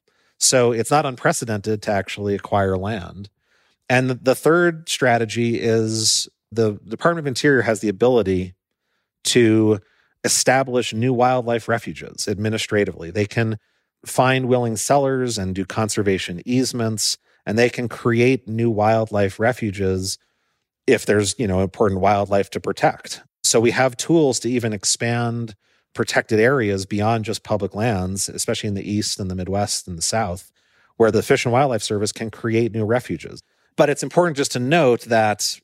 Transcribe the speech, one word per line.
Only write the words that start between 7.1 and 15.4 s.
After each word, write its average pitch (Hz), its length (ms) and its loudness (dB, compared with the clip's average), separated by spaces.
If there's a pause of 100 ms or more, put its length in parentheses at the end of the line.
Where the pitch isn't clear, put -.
of - 20 -2
Interior 131 340 2
has 107 200 0
the 107 80 0
ability 95 640 2 (680)
to 110 540 4 (440)
establish 127 680 0
new 120 220 0
wildlife 120 540 0
refuges 110 600 -6
administratively. 104 840 -2
They 104 160 -2
can 110 320 -2 (480)
find 131 400 0
willing 120 280 2
sellers 131 640 0
and 95 160 -4